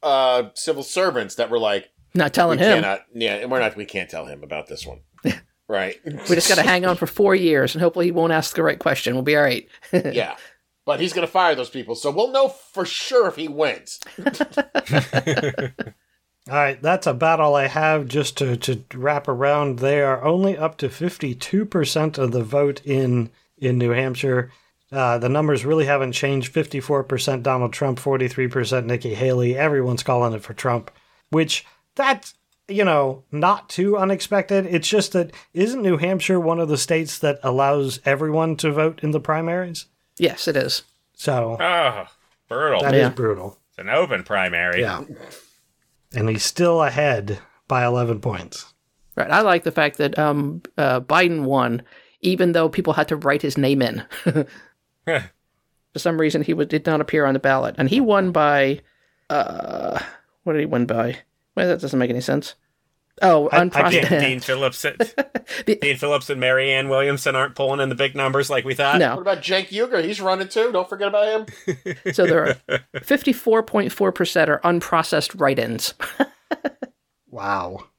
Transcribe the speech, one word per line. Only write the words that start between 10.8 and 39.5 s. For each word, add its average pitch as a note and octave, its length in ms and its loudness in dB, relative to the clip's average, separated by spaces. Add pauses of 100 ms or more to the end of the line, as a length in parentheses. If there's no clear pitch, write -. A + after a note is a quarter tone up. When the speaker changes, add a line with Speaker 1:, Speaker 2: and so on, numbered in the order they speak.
Speaker 1:
But C#3+ 140 0
he's F3 140 -2
gonna E3+ 140 -2
fire F3 280 2
those B2 140 -6
people, A#2 260 -8
so C#3+ 160 -4
we'll G#3 220 0
know C4+ 160 4
for - 360 -8
sure A#3 440 0
if - 80 -10
he D#3+ 100 -6
wins. D3 540 -4 (160)
Speaker 2:
<laughs> - 40 -16 (2250)
Speaker 3:
All C3 80 -4
right, C#3 240 0
that's F3+ 260 0
about D#3+ 320 2
all D3+ 160 4
I C#3 120 2
have D#3 400 0
just C#3 320 -2
to, B2+ 180 0
to B2 260 -4 (120)
wrap C#3+ 320 -2
around. C#3 520 0
They C#3 220 2
are C3+ 240 0
only F#3 320 2
up D#3 220 -4
to C#3 100 -2
fifty-two E3+ 760 -4
percent D#3 520 -2
of C3 140 0
the A#2+ 120 0
vote C#3+ 420 0
in, B2+ 440 0 (300)
in B2+ 180 0
New A#2+ 140 2
Hampshire. B2+ 600 0 (400)
Uh, B2+ 280 2
the B2 100 0
numbers D3 340 2
really D#3 220 2
haven't C3+ 280 0
changed. C3+ 380 -2
Fifty-four C#3+ 520 -2
percent C3 400 -2
Donald B2 300 0
Trump, C3 260 -2
forty-three C3 480 0
percent B2 400 -2
Nikki A#2+ 260 -2
Haley. B2 420 0
Everyone's C3+ 480 0
calling B2 300 0
it A2 80 -8
for A2 120 -16
Trump, A#2+ 360 -2 (400)
which D#3 340 0 (320)
that's, C4+ 380 0 (340)
you G3+ 160 0
know, C#3 480 2
not F3 380 0
too G3+ 280 0
unexpected. G3 680 0
It's E3+ 220 -2
just G3+ 260 0
that E3+ 180 0 (220)
isn't A3+ 300 0
New F3+ 140 2
Hampshire F3+ 420 0
one E3 200 0
of E3 100 0
the D3+ 80 2
states D#3+ 420 -2
that C#3+ 240 0
allows C3+ 600 0
everyone D#3 540 0
to D#3 140 0
vote D#3 320 0
in D3+ 80 0
the D3+ 80 0
primaries? E3 680 -4 (320)